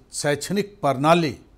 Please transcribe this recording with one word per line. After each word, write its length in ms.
शैक्षणिक 720
प्रणाली 540